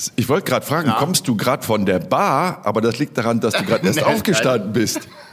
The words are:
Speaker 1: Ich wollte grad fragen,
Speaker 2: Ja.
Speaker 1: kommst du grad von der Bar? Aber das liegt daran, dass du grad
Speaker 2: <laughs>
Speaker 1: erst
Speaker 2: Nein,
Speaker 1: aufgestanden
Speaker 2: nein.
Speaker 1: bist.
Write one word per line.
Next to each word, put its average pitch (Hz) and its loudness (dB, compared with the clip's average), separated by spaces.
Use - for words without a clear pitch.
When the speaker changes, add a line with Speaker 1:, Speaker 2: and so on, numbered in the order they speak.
Speaker 1:
Ich 113 0
wollte 156 0
grad 120 0
fragen, 156 -2
Speaker 2:
Ja. 113 4
Speaker 1:
kommst 151 0
du 120 2
grad 123 0
von 107 0
der 92 2
Bar? 156 0
Aber - 0
das 113 0
liegt 147 -4
daran, 117 0
dass 113 0
du - 0
grad 107 0
Speaker 2:
<laughs> - -
Speaker 1:
erst - 2
Speaker 2:
Nein, - 2
Speaker 1:
aufgestanden 127 0
Speaker 2:
nein. 113 0
Speaker 1:
bist. 110 -2